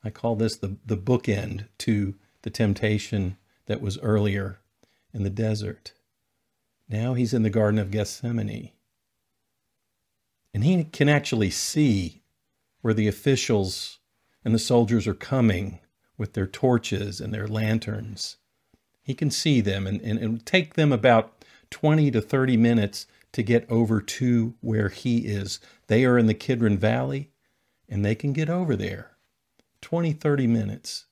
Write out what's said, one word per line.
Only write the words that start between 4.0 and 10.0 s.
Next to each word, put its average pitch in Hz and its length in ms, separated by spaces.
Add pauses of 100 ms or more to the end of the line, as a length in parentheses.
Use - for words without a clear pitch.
in 101 120
the 98 80
desert. 104 640 (960)
Now 117 280
he's 123 180
in 117 100
the 110 60
Garden 107 300
of 98 120
Gethsemane. 110 800 (1800)